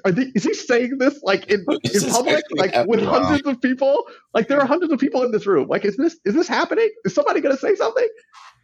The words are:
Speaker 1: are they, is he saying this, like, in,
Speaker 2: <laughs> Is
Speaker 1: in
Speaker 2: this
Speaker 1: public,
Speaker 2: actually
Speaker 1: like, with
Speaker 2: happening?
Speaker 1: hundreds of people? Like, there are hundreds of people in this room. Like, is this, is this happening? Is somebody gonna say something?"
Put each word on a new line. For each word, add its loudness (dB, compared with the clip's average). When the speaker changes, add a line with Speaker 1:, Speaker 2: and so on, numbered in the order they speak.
Speaker 1:
are 2
they, -2
is 0
he 0
saying -2
this, 0
like, -2
in, 0
Speaker 2:
<laughs> -6
Is 0
Speaker 1:
in -4
Speaker 2:
this 2
Speaker 1:
public, 2
Speaker 2:
actually -4
Speaker 1:
like, 0
with 2
Speaker 2:
happening? 0
Speaker 1:
hundreds 0
of -2
people? 0
Like, 0
there 2
are 2
hundreds 0
of 2
people 0
in 0
this -2
room. 2
Like, -2
is -2
this, 0
is 0
this 2
happening? 0
Is -2
somebody 2
gonna 0
say 0
something?" 0